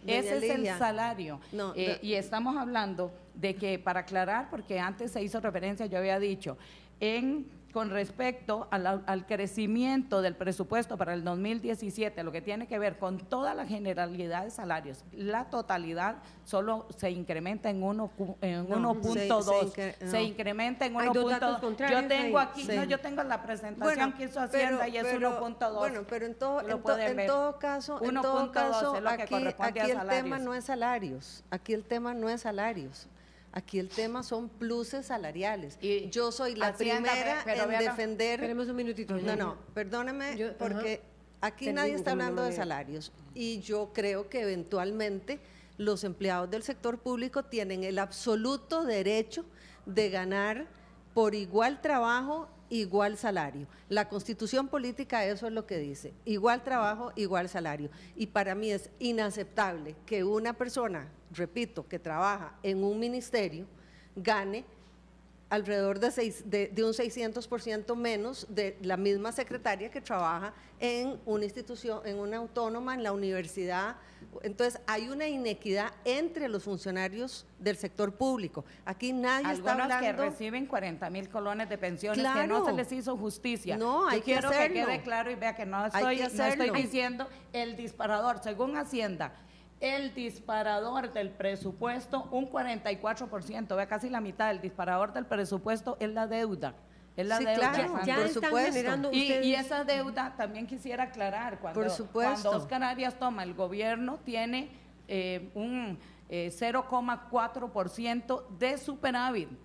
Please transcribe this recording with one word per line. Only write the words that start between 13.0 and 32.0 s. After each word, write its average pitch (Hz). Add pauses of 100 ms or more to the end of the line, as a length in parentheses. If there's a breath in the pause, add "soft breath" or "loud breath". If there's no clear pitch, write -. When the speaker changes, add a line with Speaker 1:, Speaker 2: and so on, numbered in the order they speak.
Speaker 2:
toda 254
la 269
generalidad 180
de 220
salarios, 160
la 214
totalidad 185 (260 loud breath)
solo 220 (120)
se 185
incrementa 180
en 190
uno, 208
cu-, 190
en 175
Speaker 1:
No, 196
Speaker 2:
uno 233
punto 214
dos. 196
Speaker 1:
se, 190
se -
incre-, -
no. 185
Speaker 2:
Se 220
incrementa 220
en 233
Speaker 3:
Hay 240
dos 247
datos 247
Speaker 2:
uno 240
punto 240
dos. 233
Speaker 3:
contrarios 254
Speaker 2:
Yo 277
tengo 269
Speaker 3:
ahí. 262
Speaker 2:
aquí, 277
Speaker 1:
Sí. -
Speaker 2:
no, 277
yo 277
tengo 285
la 247
presentación 220
Speaker 1:
Bueno, 269
Speaker 2:
que 269
hizo 262
Hacienda 262
Speaker 1:
pero, 240
Speaker 2:
y 233
es 233
Speaker 1:
pero, 247 (120)
Speaker 2:
uno 240
punto 233
dos. 214
Speaker 1:
bueno, 220
pero 226
en 233
todo, 277
Speaker 2:
Tú 208
lo 220
Speaker 1:
en -
to-, -
Speaker 2:
puedes 220
Speaker 1:
en -
Speaker 2:
ver. 196
Speaker 1:
todo 285
caso, 285
en 277
todo 233
Speaker 2:
Uno 262
punto 269
dos 269
Speaker 1:
caso, 226
Speaker 2:
es 202
lo 226
que 233
Speaker 1:
aquí, 208
Speaker 2:
corresponde 202
Speaker 1:
aquí 220
Speaker 2:
a 214
Speaker 1:
el 214 (100)
tema -
Speaker 2:
salarios. 262
Speaker 1:
no 247
es 247
salarios, 233
aquí 190
el 214
tema 240